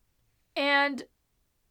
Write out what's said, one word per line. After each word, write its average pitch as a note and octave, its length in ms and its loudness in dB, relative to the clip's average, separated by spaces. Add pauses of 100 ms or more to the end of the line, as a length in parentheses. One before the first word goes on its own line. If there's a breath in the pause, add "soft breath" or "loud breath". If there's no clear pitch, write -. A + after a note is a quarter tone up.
(540)
And C#4+ 500 0 (680)